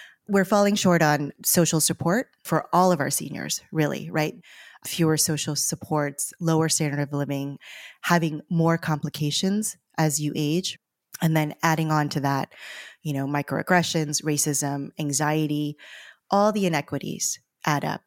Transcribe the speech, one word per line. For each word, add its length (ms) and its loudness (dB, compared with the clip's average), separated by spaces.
we're 180 4
falling 300 4
short 260 4
on 300 2
social 360 4
support 480 0
for 280 -2
all 200 6
of 80 2
our 100 -2
seniors, 520 -6
really, 400 -2
right? 240 -2
Fewer 320 2
social 380 -2
supports, 840 -4
lower 300 2
standard 300 0
of 140 -4
living, 440 -4
having 480 0
more 280 4
complications 1000 -2
as 240 2
you 140 -2
age, 420 -2
and 160 2
then 280 0
adding 280 2
on 180 2
to 100 -4
that, 340 -2
you 100 -4
know, 140 -2
microaggressions, 960 0
racism, 760 -2
anxiety, 760 0
all 200 4
the 140 0
inequities 720 -4
add 180 0
up 240 -6